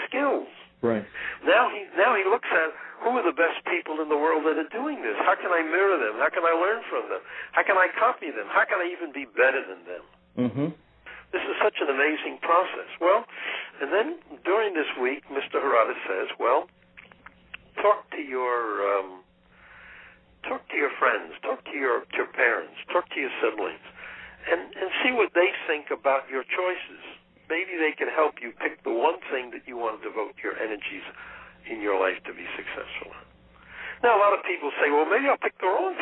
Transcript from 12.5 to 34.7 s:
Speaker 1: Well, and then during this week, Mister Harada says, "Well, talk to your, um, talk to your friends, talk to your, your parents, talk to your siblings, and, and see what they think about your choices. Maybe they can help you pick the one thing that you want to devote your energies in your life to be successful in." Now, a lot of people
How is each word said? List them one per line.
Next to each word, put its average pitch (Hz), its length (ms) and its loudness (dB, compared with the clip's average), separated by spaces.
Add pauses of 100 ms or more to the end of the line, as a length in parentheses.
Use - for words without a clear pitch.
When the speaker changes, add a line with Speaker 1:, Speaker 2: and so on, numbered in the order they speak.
Speaker 1:
Well, 202 240 4 (560)
and 139 80 -4
then 208 160 2 (400)
during 202 320 2
this 135 120 0 (120)
week, 131 280 -2
Mister 139 320 -2
Harada 120 320 4 (120)
says, 98 220 -2 (140)
"Well, 135 240 4 (1120)
talk - 320 2
to - 100 -8
your, 123 640 -2 (160)
um, 92 240 -6 (1300)
talk - 200 -6
to - 80 -6
your 139 220 0
friends, 98 340 0 (100)
talk - 260 -6
to - 80 -10
your, 127 280 0 (120)
your 127 160 -2
parents, 113 420 0 (180)
talk - 220 0
to - 60 -4
your - 200 -4
siblings, 107 440 -2 (640)
and, 175 100 2 (140)
and 190 140 -6 (160)
see 254 80 2
what 220 240 2
they 185 160 4 (160)
think 151 240 -4
about 135 400 2
your 131 120 -2
choices. 180 580 -4 (480)
Maybe 180 260 -4
they 156 160 2
can 143 160 -2
help 147 320 2
you 120 220 -12
pick - 240 -4
the 117 80 0
one 147 240 2 (120)
thing 127 200 -4
that - 160 -14
you 127 100 -14
want 110 240 -4
to 107 100 -8
devote 104 320 -6
your 101 160 -4
energies 104 440 -6 (680)
in 110 140 -8
your 101 160 2
life 92 280 2
to 98 80 -10
be 87 120 -14 (100)
successful - 580 -12
in." - 100 -20 (760)
Now, 233 160 6
a 196 60 6
lot 202 100 8
of 185 160 2
people 147 320 -4